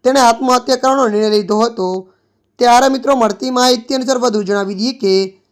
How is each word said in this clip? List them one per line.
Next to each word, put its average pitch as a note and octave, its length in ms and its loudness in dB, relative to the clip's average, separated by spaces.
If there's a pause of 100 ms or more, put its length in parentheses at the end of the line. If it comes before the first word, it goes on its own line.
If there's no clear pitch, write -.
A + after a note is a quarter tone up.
તેણે C4+ 160 2
આત્મહત્યા B3 560 2
કરવાનો C4 320 0
નિર્ણય G#3+ 220 0
લીધો G#3 300 0
હતો. F#3+ 480 -4 (500)
ત્યારે B3 300 4
મિત્રો, C4+ 280 0
મળતી A#3 340 -2
માહિતી B3 440 0
અનુસાર B3+ 240 -2
વધુ A3 240 -2
જણાવી G3+ 320 -4
દઈએ A3+ 180 -4
કે F#3+ 580 -2